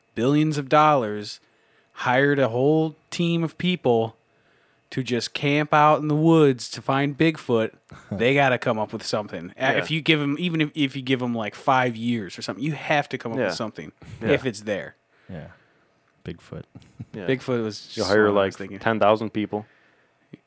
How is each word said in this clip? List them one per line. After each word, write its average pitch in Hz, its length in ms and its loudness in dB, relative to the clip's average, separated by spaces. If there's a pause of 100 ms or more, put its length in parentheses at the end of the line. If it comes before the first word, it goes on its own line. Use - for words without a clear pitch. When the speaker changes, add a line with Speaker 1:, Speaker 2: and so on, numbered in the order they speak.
(160)
Speaker 1:
billions 147 420 2
of 135 120 -8
dollars, 127 720 2 (600)
hired 139 400 2
a 127 100 2
whole 151 460 0 (140)
team 170 340 -2
of 156 140 -8
people 120 580 0 (760)
to 135 120 -4
just 117 300 -4
camp 147 400 0
out 151 280 6
in 151 60 -4
the 147 80 2
woods 156 540 4
to - 120 -12
find 139 360 -2
Bigfoot, 131 540 0 (220)
Speaker 2:
<laughs> - 180 -16
Speaker 1:
they 113 220 2
gotta 135 240 4
come 117 220 -2
up 104 140 -4
with 107 120 -10
something. 101 460 -6
Uh, - 60 -20
Speaker 3:
Yeah. 131 140 0
Speaker 1:
if 98 200 -2
you 156 100 -2
give 151 200 2
'em, 143 180 -2
even 170 220 -2
if, 151 120 -2
if 139 220 -2
you 135 60 -8
give 127 200 -2
'em, 123 120 -4
like, 110 220 -6
five 127 400 2
years 113 420 -4
or - 40 -12
something, 107 220 -8
you 151 100 -4
have 143 360 -2
to 135 80 -6
come 120 160 -8
up 135 40 -4
Speaker 3:
Yeah. 123 80 0
Speaker 1:
with 90 100 -2
something 95 360 -10 (300)
Speaker 3:
Yeah. 113 80 -2
Speaker 1:
if 139 160 2
it's 107 160 -6
there. 104 340 -6 (340)
Speaker 2:
Yeah. 82 180 -14 (760)
Bigfoot. - 460 -14
<laughs> - 40 -20 (400)
Speaker 3:
Yeah. 104 140 -8
Speaker 1:
Bigfoot 127 360 -2
was 107 320 -8
Speaker 3:
You'll 110 80 -2
Speaker 1:
just 92 100 -2
Speaker 3:
hire, 107 160 6
Speaker 1:
what 101 120 4
I 98 40 4
was 95 100 -4
Speaker 3:
like, - 20 -20
Speaker 1:
thinking. 98 220 -12
Speaker 3:
ten 113 200 0
thousand 107 300 4
people. 104 360 -6 (800)